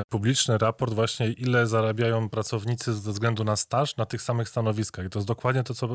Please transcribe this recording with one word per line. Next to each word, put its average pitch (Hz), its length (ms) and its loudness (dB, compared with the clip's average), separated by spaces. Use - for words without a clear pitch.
publiczny 113 480 2
raport 113 360 0
właśnie, 113 380 0
ile 120 360 2
zarabiają 110 600 2
pracownicy 113 640 -2
ze 104 180 -4
względu 110 320 0
na 107 120 2
staż 135 420 0
na 113 80 0
tych - 160 -6
samych 117 280 0
stanowiskach. 110 560 -2
I 92 40 -4
to 104 100 -4
jest 101 80 -4
dokładnie 127 360 0
to, 120 100 -6
co, 117 220 -4